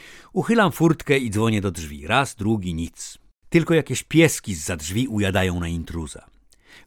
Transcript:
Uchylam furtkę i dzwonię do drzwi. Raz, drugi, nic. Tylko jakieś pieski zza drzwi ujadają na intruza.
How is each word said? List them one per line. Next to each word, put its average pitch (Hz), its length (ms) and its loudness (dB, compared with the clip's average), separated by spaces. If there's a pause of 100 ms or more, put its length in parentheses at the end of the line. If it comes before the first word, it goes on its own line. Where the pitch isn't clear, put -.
(320)
Uchylam 185 400 2
furtkę 156 460 2
i 123 120 -2
dzwonię 107 300 2
do 98 100 0
drzwi. 76 360 -10
Raz, 127 280 0
drugi, 98 400 -2
nic. - 440 -10 (300)
Tylko 170 260 2
jakieś 139 280 0
pieski 160 520 2
zza 85 220 -6
drzwi 90 320 -4
ujadają 95 520 0
na 85 80 -4
intruza. 82 580 -8 (600)